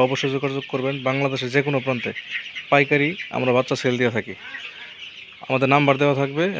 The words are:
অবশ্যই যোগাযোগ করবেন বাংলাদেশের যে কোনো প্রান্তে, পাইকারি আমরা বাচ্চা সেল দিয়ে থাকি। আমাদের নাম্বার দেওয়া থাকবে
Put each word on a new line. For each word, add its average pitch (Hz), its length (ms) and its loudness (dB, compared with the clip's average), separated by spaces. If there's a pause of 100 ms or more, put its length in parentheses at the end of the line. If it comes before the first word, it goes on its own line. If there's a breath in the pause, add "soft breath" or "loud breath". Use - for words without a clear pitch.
অবশ্যই 135 280 0
যোগাযোগ 135 360 -2
করবেন 135 240 -2 (120)
বাংলাদেশের 131 480 0
যে 143 120 6
কোনো 139 180 0
প্রান্তে, 120 260 -2 (600)
পাইকারি 143 380 4 (260)
আমরা 127 220 2
বাচ্চা 127 240 0
সেল 123 200 2
দিয়ে 120 140 2
থাকি। 101 180 -4 (1120 loud breath)
আমাদের 131 280 2
নাম্বার 139 260 6
দেওয়া 143 200 4
থাকবে 139 240 -2 (140)